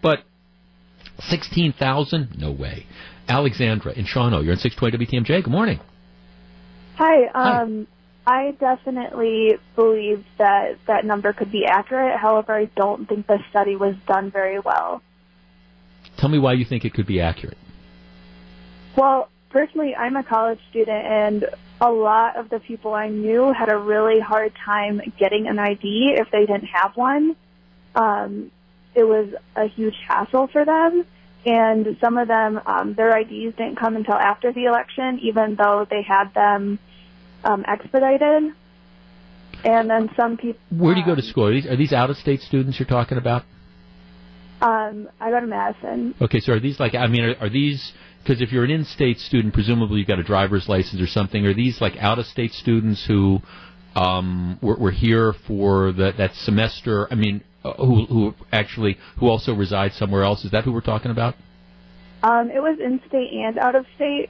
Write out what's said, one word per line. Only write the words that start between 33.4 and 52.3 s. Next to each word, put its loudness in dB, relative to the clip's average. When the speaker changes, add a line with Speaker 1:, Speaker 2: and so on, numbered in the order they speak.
Speaker 2:
didn't -8
come -2
until -2
after 0
the -2
election, -2
even 0
though 2
they -4
had 0
them, 2
um, 0
expedited. 2
And 4
then 0
some 0
peop- -8
Speaker 1:
Where 4
do 2
you 0
go 2
to -2
Speaker 2:
um, -8
Speaker 1:
school? 2
Are 4
these, 0
are -2
these 2
out-of-state 0
students -2
you're -2
talking 0
about? -2
Speaker 2:
Um, -2
I -4
go 0
to -8
Madison. -6
Speaker 1:
Okay, 0
so -2
are 2
these, -6
like, -2
I 0
mean, 2
are, -2
are -2
these, -2
'cause 0
if -4
you're 2
an 0
in-state -2
student, 0
presumably 0
you've -4
got 0
a -2
driver's 0
license -2
or 0
something. -2
Are 2
these, -2
like, -2
out-of-state -4